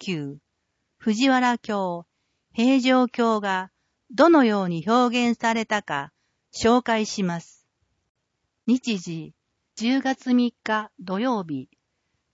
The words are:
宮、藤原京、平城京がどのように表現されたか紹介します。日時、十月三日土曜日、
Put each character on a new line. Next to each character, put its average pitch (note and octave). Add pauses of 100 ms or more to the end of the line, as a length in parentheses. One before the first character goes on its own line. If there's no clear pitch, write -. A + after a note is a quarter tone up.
宮、 D3 (600)
藤 A3+
原 B3
京、 F#3 (480)
平 C4
城 B3+
京 A3+
が F#3+ (400)
ど C4+
の D4+
よ G#3
う F3+
に E3
表 A#3+
現 A#3
さ A3+
れ A3+
た G#3
か D3 (440)
紹 A#3+
介 A3
し -
ま E3+
す。 - (1000)
日 A3+
時、 E3 (420)
十 B3+
月 C4
三 A#3+ (100)
日 G#3+
土 F#3
曜 A#3
日、 C#3 (680)